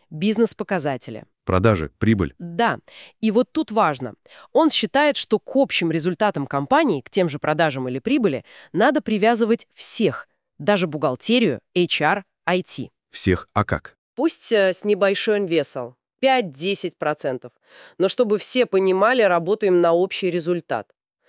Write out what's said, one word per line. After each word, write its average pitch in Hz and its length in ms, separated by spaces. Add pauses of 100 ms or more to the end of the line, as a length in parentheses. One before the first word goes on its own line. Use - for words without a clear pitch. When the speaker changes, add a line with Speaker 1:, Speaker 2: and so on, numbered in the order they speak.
Speaker 1:
бизнес-показатели. 160 1120 (220)
Speaker 2:
Продажи, 92 520
прибыль. 98 400
Speaker 1:
Да. 175 420 (420)
И 220 100
вот 233 220
тут 311 180
важно. 151 440 (360)
Он 311 180
считает, 277 460
что - 240
к - 160
общим 180 380
результатам 165 520
компании, 175 540
к - 100
тем 180 200
же 139 100
продажам 151 480
или 127 120
прибыли, 202 440 (300)
надо 254 260
привязывать 220 720
всех, - 540 (300)
даже 180 300
бухгалтерию, 151 760 (120)
H 175 280
R, 185 240 (180)
I 180 200
T. - 260 (220)
Speaker 2:
Всех, - 420
а 107 100
как? - 300 (200)
Speaker 1:
Пусть, - 380
э, 196 220
с - 100
небольшим 202 640
весом, 139 500 (240)
пять-десять 190 800
процентов, 147 540 (480)
но 185 100
чтобы 214 300
все - 260
понимали, 196 560
работаем 180 580
на 170 140
общий 185 380
результат. 160 560 (420)